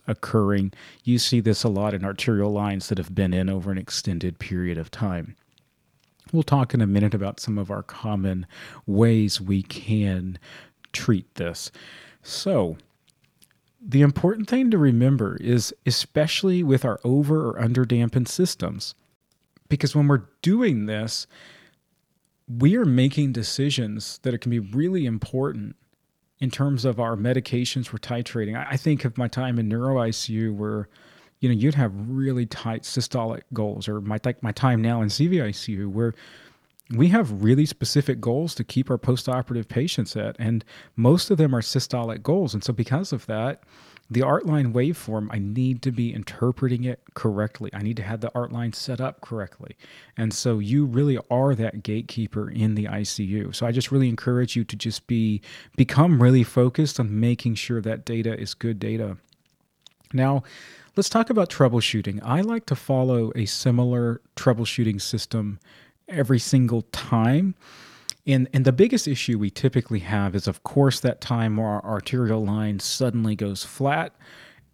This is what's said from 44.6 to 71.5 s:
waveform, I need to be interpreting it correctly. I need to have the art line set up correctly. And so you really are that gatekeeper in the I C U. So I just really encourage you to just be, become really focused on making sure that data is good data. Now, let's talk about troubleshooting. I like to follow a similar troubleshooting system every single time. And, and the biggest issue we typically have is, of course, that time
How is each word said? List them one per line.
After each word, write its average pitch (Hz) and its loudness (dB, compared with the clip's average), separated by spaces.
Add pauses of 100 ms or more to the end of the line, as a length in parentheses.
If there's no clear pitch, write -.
waveform, 117 -2
I 113 -4
need 120 -2
to 135 -4
be 117 -2
interpreting 123 -2
it 127 -6 (140)
correctly. 107 -2
I 95 -12
need 110 -2
to 113 -8
have 107 -8
the 113 -6
art 120 -6
line 117 -4
set 123 -8
up 135 -8
correctly. - -12 (400)
And 113 -2
so 117 0
you 117 2
really 135 2 (120)
are 131 2
that 110 -4
gatekeeper 107 -6
in 110 0
the 104 -2
I 101 -4
C 104 -4
U. 98 -2
So 123 -2
I 117 0
just 127 -2
really 135 4
encourage 123 0
you 120 0
to 107 -8
just - -6
be, 110 0 (380)
become 139 6
really 127 8
focused 127 2
on 107 0
making 117 0
sure 113 -4
that 110 -6
data 113 -4
is 98 -10
good 117 -4
data. 107 -4 (960)
Now, 135 2 (540)
let's 196 0
talk 226 2
about 214 2
troubleshooting. 110 0
I 127 0
like 226 -2
to 131 -2
follow 127 0
a 110 -2
similar 120 0 (160)
troubleshooting 110 0
system 104 -4 (480)
every 135 2
single 120 2 (100)
time. 131 2 (720)
And, 131 4
and 131 2
the 131 8
biggest 220 4
issue 123 -2
we 104 0
typically 117 0
have 98 -2
is, 98 -2
of - -4
course, 139 2
that 123 -2
time 113 -2